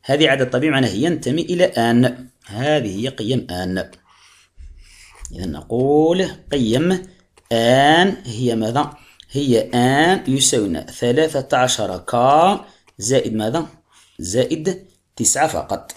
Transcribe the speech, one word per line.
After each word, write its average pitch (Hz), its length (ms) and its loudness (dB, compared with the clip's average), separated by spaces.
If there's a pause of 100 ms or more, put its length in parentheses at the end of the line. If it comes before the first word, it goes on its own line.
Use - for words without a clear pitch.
هذه 151 240 2
عدد 135 200 0
طبيعي 143 220 0
معناه 131 180 2
ينتمي 147 520 -2
إلى 175 240 0
آن، 120 600 2 (180)
هذه 113 540 -2
هي 120 80 -4
قيم 117 420 -4
آن. 92 400 -4 (1400)
إذن 90 200 -10
نقول 147 760 0 (240)
قيم 147 560 0 (440)
آن 139 640 4 (100)
هي 120 300 -4
ماذا؟ 117 380 -2 (380)
هي 127 420 0
آن 139 540 2
يساوي 135 400 0
لنا 78 180 -6
ثلاثة 139 720 0
عشر 110 400 -2
ك - 180 -6 (840)
زائد 113 360 0
ماذا؟ 117 340 -4 (520)
زائد 156 680 -4 (300)
تسعة 135 320 0
فقط. 98 500 -6